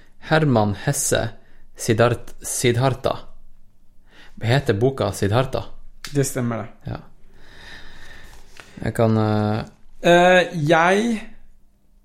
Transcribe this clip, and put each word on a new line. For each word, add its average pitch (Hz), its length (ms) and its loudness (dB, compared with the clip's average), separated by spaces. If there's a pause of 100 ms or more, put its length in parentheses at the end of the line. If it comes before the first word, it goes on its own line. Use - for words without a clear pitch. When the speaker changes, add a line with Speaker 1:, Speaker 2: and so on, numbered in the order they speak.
(200)
Speaker 1:
Herman 123 560 2
Hesse - 460 0 (520)
Siddhart-, 117 680 0
Siddhartha. 123 760 0 (1200)
Heter 120 380 2
boka 113 360 0
Siddhartha? 110 540 0 (380)
Speaker 2:
Det 143 220 -2
stemmer 117 380 -4
det. - 280 -12
Speaker 1:
Ja. - 80 -8 (1800)
Jeg - 180 -4
kan, 110 220 4
eh, 107 480 0 (320)
Speaker 2:
Eh, 175 480 6 (100)
jeg, 170 520 4 (960)